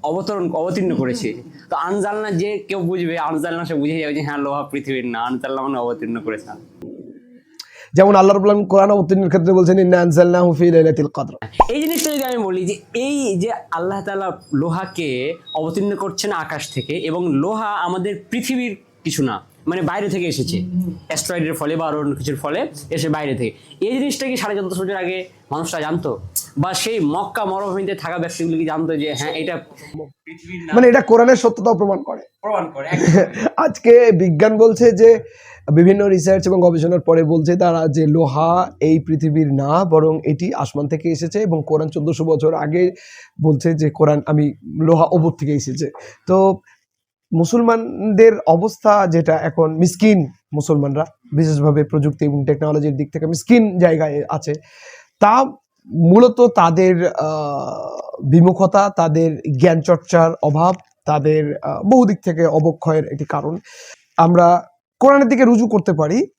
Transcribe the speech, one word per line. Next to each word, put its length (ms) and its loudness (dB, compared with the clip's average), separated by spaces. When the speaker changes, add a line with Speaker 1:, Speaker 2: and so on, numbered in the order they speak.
Speaker 1:
অবতরণ, 480 -6
অবতীর্ণ 440 -4
করেছে। 380 -4
তো 60 -6
আনজালনা 560 -6
যে 260 -4
কেউ 220 -10
বুঝবে, 380 -4
আনজালনা 480 -6
সে 100 -6
বুঝে 240 -4
যাবে 140 -6
যে 80 -6
হ্যাঁ, 160 -6
লোহা 260 -6
পৃথিবীর 440 -8
না, 120 -8
আনজালনা 420 -6
মানে 160 -6
অবতীর্ণ 440 -6
করেছে। 580 -12
Speaker 2:
যেমন 220 6
আল্লাহ 180 6
রাব্বুল 160 2
আলামিন 180 2
কোরআন 240 4
অবতীর্ণের 360 0
ক্ষেত্রে 260 2
বলছেন, 260 4
"ইন্না 220 4
আনজালনাহু 520 4
ফি 180 2
লাইলাতিল 360 4
কদর।" 260 -10
Speaker 1:
এই 120 -4
জিনিসটা 320 -4
যদি 100 -6
আমি 140 -6
বলি 280 -6
যে 80 -6
এই 460 -4
যে 100 -4
আল্লাহ 300 -6
তাআলা 380 -8
লোহাকে 800 -6
অবতীর্ণ 400 -4
করছেন 360 -8
আকাশ 420 -10
থেকে, 240 -8
এবং 360 -6
লোহা 360 -4
আমাদের 600 -6
পৃথিবীর 480 -6
কিছু 200 -4
না, 180 -6
মানে 140 -4
বাইরে 280 -4
থেকে 160 -4
এসেছে, 400 -6
অ্যাস্টেরয়েডের 460 -6
ফলে 220 -6
বা 120 -4
আরো 120 -6
অন্য 160 -4
কিছুর 200 -6
ফলে 320 -6
এসে 200 -6
বাইরে 260 -4
থেকে। 520 -8
এই 100 -4
জিনিসটা 300 -6
কি 100 -6
সাড়ে 180 -6
চোদ্দশো 280 -6
বছর 120 -6
আগে 320 -8
মানুষরা 300 -8
জানতো? 380 -6
বা 160 -2
সেই 260 -4
মক্কা 460 -4
মরুভূমিতে 500 -6
থাকা 220 -8
ব্যক্তিগুলো 400 -6
কি 80 -2
জানতো 320 -4
যে 160 -4
হ্যাঁ, 200 -8
এটা 240 -6
পৃথিবীর 400 -16
না? 80 -8
Speaker 2:
মানে 140 6
এটা 140 6
কোরআনের 340 6
সত্যতাও 420 0
প্রমাণ 260 -2
করে। 180 -12
Speaker 1:
প্রমাণ 300 -6
করে, 160 -12
একদম। 640 2
Speaker 2:
<laughs> 40 -4
আজকে 540 6
বিজ্ঞান 460 2
বলছে 340 4
যে 280 6
বিভিন্ন 340 6
রিসার্চ 400 2
এবং 140 2
গবেষণার 380 2
পরে 240 2
বলছে 320 0
তারা 320 0
যে 200 0
লোহা 720 0
এই 200 2
পৃথিবীর 540 0
না, 320 0
বরং 400 2
এটি 280 -4
আসমান 340 -6
থেকে 220 -4
এসেছে, 320 -4
এবং 260 -2
কোরআন 200 -2
চোদ্দশো 380 -4
বছর 280 0
আগে 380 0
বলছে 320 2
যে 160 0
কোরআন, 360 0
আমি 280 0
লোহা 480 2
ওপর 280 2
থেকে 140 -4
এসেছে। 360 -6
তো 320 2
মুসলমানদের 960 2
অবস্থা 600 2
যেটা 300 2
এখন 380 -2
মিসকিন 520 2
মুসলমানরা, 520 -2
বিশেষভাবে 480 2
প্রযুক্তি 420 -2
এবং 200 -2
টেকনোলজির 520 -2
দিক 160 -6
থেকে 140 -6
মিসকিন 520 2
জায়গায় 500 2
আছে, 240 -6
তা 260 4
মূলত 560 4
তাদের, 680 4
আহ, 840 -6
বিমুখতা, 600 4
তাদের 480 0
জ্ঞান 220 4
চর্চার 500 2
অভাব, 320 2
তাদের, 580 0
আহ, 200 -6
বহু 220 6
দিক 180 -2
থেকে 220 0
অবক্ষয়ের 600 0
একটি 200 -8
কারণ। 320 -6
আমরা 520 4
কোরআনের 280 6
দিকে 160 4
রুজু 240 4
করতে 260 0
পারি 340 0